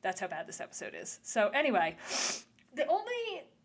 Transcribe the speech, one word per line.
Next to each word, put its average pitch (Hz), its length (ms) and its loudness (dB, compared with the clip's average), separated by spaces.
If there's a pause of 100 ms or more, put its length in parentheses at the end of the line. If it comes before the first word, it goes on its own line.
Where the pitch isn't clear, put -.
That's 185 200 -4
how 185 60 -2
bad 160 200 -6
this 170 140 -12
episode - 340 -10
is." - 280 -10
So 208 260 4
anyway, 202 480 4 (760)
the 294 140 2
only 427 560 0 (220)